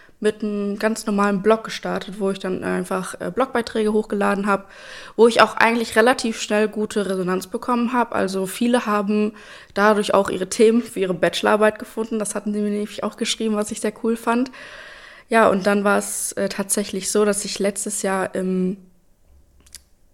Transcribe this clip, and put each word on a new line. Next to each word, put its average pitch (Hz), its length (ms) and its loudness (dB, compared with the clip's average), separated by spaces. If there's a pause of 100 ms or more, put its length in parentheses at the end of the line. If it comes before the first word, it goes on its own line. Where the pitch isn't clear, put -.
(180)
mit 214 240 -2
einem 202 360 -4
ganz 220 260 -2
normalen 202 380 0
Blog 220 200 4
gestartet, 190 560 -8
wo 196 120 -2
ich 196 80 -4
dann 185 260 -6
einfach, 185 560 -4
äh, 180 100 -6
Blogbeiträge 226 600 -2
hochgeladen 202 540 0
hab, 196 240 0 (440)
wo 226 140 8
ich 226 140 6
auch 214 160 2
eigentlich 226 360 2
relativ 226 460 2
schnell 208 280 0
gute 208 400 -4
Resonanz 185 400 -2
bekommen 240 440 -2
hab. 233 220 0
Also 190 320 0
viele 240 400 0
haben 208 480 0 (400)
dadurch 208 400 4
auch 196 160 4
ihre 185 180 -2
Themen 226 340 4
für - 180 -6
ihre 185 140 0
Bachelorarbeit 214 640 2
gefunden. 220 400 -6
Das 208 160 -4
hatten 208 200 -4
sie 208 60 -2
mir 208 100 0
nämlich 208 340 -4
auch 214 140 -6
geschrieben, 220 380 -2
was 214 140 -2
ich 220 100 -8
sehr 214 120 -2 (100)
cool 233 140 0
fand. 240 340 -2 (800)
Ja, 226 220 6
und 190 160 2
dann 202 180 2
war 202 140 4
es, - 340 -6
äh, 196 160 -2
tatsächlich 196 640 -4
so, 214 140 2
dass 202 180 0
ich 190 160 -6
letztes 202 420 -4
Jahr 190 320 -2
im 185 440 -2 (1400)